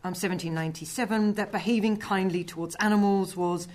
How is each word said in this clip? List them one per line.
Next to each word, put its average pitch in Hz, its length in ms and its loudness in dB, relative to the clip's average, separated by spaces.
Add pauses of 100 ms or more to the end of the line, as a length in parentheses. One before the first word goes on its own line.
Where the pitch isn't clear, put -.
um, 185 100 -4
seventeen 165 400 -4
ninety-seven, 190 800 0
that 208 180 -4
behaving 214 460 2
kindly 190 460 0
towards 170 320 -8
animals 202 600 2
was 175 380 0